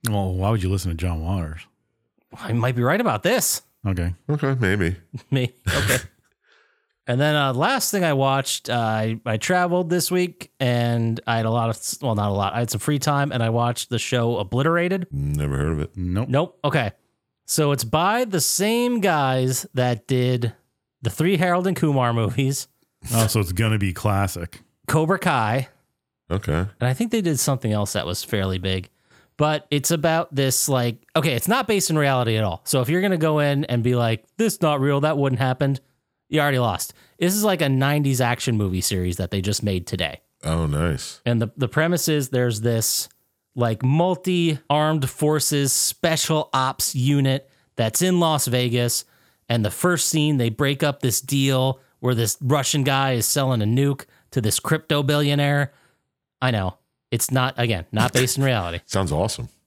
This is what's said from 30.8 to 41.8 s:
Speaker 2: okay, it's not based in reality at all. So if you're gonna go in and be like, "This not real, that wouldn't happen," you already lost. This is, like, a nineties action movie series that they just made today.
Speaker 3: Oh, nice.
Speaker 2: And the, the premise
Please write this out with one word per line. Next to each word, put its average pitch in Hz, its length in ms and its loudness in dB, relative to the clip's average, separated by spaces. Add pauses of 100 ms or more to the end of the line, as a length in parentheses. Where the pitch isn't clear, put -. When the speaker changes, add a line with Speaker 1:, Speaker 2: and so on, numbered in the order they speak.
Speaker 2:
okay, 143 180 2
it's 117 140 -2
not 247 200 0
based 208 240 0
in 156 80 2
reality 131 380 2
at 110 60 2
all. 90 200 -2
So 131 180 0
if 113 80 -2
you're 175 120 0
gonna 190 160 0
go 156 220 2
in 143 260 0
and 120 180 0
be 123 100 2
like, 117 320 0 (120)
"This 220 260 0
not 147 180 2
real, 143 200 2
that 151 180 2
wouldn't 135 200 0
happen," 135 380 0 (520)
you 151 120 0
already 143 160 2
lost. 113 380 0 (240)
This 180 160 2
is, 208 80 0
like, 190 180 2
a 143 80 2
nineties 135 520 2
action 120 360 0
movie 92 240 0
series 90 360 -2
that 92 120 -4
they 98 120 -2
just 98 200 -2
made 95 240 -2
today. 87 360 -4 (220)
Speaker 3:
Oh, 80 220 0
nice. 76 640 -2
Speaker 2:
And 120 120 2
the, 113 160 -2
the 127 120 -2
premise 170 400 0